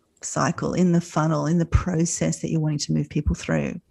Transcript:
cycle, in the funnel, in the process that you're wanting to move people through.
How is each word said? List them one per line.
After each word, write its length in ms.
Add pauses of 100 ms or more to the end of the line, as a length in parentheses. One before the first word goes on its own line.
(220)
cycle, 520
in 180
the 80
funnel, 460
in 140
the 60
process 760
that 100
you're 100
wanting 200
to 140
move 160
people 260
through. 440 (120)